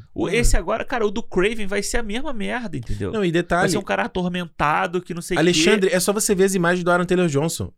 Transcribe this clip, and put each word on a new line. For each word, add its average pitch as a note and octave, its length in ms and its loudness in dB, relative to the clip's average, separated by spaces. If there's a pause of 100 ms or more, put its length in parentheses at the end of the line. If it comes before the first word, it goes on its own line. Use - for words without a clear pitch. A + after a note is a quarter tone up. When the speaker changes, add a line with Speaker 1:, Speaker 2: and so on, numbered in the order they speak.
(140)
Speaker 1:
O, - 100 -2
Speaker 2:
Mano. E3 120 -2
Speaker 1:
esse A#3+ 200 4
agora, G#3 260 0
cara, A#3 240 -2
o G#3 40 0
do A3 120 -4
Craven G#3 440 0
vai G3+ 160 -2
ser - 160 -2
a A#3+ 40 0
mesma A#3+ 300 -4
merda, G#3 460 -4
entendeu? G#2 340 -4
Speaker 2:
Não, G#3+ 100 -2
e F3+ 80 2
detalhe E3+ 320 0
Speaker 1:
Vai G3 80 2
ser F#3+ 80 0
um F#3+ 40 -4
cara G3 220 -2
atormentado, F3+ 960 -2
que - 100 -10
não F3 100 -8
sei F3+ 140 -4
o D3+ 40 2
Speaker 2:
Alexandre, F3+ 500 4
Speaker 1:
quê. F3 60 2
Speaker 2:
é F3+ 40 4
só G#3 100 0
você G#3 240 2
ver F#3 100 4
as G3 100 2
imagens F3+ 280 2
do F3 80 0
Aaron F3+ 140 2
Taylor F3+ 240 2
Johnson. C#3 500 -2